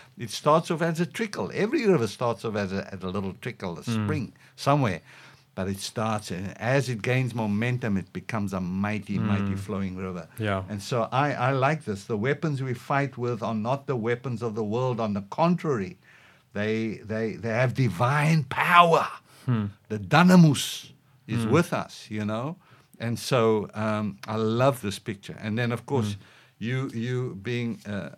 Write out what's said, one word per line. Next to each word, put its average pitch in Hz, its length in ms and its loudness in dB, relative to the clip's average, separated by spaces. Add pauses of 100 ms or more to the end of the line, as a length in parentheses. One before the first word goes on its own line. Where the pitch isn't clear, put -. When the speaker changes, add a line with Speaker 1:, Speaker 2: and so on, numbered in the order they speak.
(180)
Speaker 1:
It 120 120 -10
starts 156 400 2
off 165 120 -2
as 165 180 -2
a 175 60 2
trickle. 185 480 -6
Every 226 340 0
river 135 200 4
starts 117 360 -2
off 107 140 -4
as 98 160 -2
a, 98 200 -6
as 90 80 -12
a 92 60 -6
little 95 320 -4
trickle, 98 400 -8
a - 40 -18
Speaker 2:
Hmm. 110 200 0
Speaker 1:
spring 143 300 -2 (240)
somewhere. 131 420 2 (580)
But 95 120 -2
it 98 100 -4
starts, 110 520 -4
and 92 280 -8
as 123 300 0
it 110 120 -4
gains 127 320 0
momentum, 113 600 0
it 90 160 -4
becomes 101 400 -6
a 95 80 -2
mighty, 98 560 -4
Speaker 2:
Hmm. 110 120 0
Speaker 1:
mighty 98 280 0
flowing 98 400 -6
river. 92 320 -8 (100)
Speaker 2:
Yeah. 101 300 0
Speaker 1:
And 98 140 -8
so 117 320 -2
I, 139 180 0
I 131 220 0
like 139 320 0
this. 98 180 -6
The 113 140 -4
weapons 139 440 -2
we 131 120 -4
fight 139 440 -2
with 120 240 -4
are 113 140 -2
not 127 320 -2
the 139 80 -2
weapons 117 460 -2
of 113 140 -2
the 110 100 -2
world. 120 340 0
On 107 140 0
the 101 160 -2
contrary, 151 680 0 (540)
they, 107 540 -2
they, 110 380 -4
they 113 180 -2
have 131 120 2
divine 135 720 2
power. 165 640 6 (380)
Speaker 2:
Hmm. 110 200 2 (220)
Speaker 1:
The 107 120 -4
dynamis 160 880 6 (360)
is 117 200 -2
Speaker 2:
Hmm. 110 60 0
Speaker 1:
with 170 200 4
us, - 380 -6
you 107 160 -4
know. 120 320 -4 (420)
And 117 180 -4
so, 110 580 2
um, 107 420 -2 (100)
I 110 80 -4
love 117 460 2
this 101 180 -6
picture. - 400 -10
And 107 180 -4
then, 120 140 0
of 120 140 -6
course, 110 300 0
Speaker 2:
Hmm. 98 40 -16 (480)
Speaker 1:
you, 131 260 -2
you 120 480 -4
being, 117 460 -4
uh, 104 40 -8 (260)